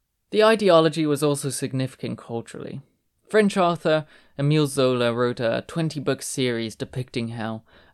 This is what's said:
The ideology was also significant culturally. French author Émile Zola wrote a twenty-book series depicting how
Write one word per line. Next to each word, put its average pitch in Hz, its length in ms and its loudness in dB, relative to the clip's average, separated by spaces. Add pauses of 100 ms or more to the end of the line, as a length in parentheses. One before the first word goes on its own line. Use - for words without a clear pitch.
(300)
The 214 140 2
ideology 165 640 4
was 147 180 -2
also 143 260 -2
significant 131 680 -6
culturally. - 640 -12 (460)
French 208 300 2
author 165 480 2 (320)
Émile 147 300 2
Zola 127 460 2
wrote 123 260 0
a 120 280 -2
twenty-book 151 540 -4
series 117 540 -4
depicting - 540 -8
how 113 340 -8 (300)